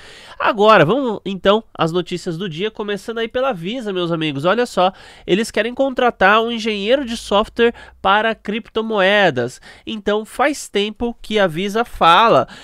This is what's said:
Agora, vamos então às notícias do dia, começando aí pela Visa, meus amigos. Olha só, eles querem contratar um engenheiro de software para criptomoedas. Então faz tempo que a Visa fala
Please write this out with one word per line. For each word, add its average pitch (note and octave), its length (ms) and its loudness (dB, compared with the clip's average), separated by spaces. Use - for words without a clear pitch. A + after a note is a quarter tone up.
Agora, G#3+ 460 6
vamos A#3 400 -2
então G3 480 0
às D#3+ 180 -2
notícias F3 460 -6
do F#3+ 140 -8
dia, F#3 200 -6
começando G#3 460 -8
aí A3+ 120 -4
pela B3+ 260 -2
Visa, G3+ 400 -8
meus F3 180 -2
amigos. D#3 320 -4
Olha A3+ 220 2
só, F#3 260 0
eles A3 240 0
querem A#3 240 -2
contratar A#3 680 2
um A#3 100 -4
engenheiro A3 500 -2
de A#3 140 -8
software A3 560 0
para G#3+ 320 0
criptomoedas. G3+ 1200 0
Então G#3+ 400 -4
faz C#4 420 -4
tempo G#3+ 540 -4
que G#3+ 160 -4
a G3 80 4
Visa G3 360 -2
fala E3+ 640 4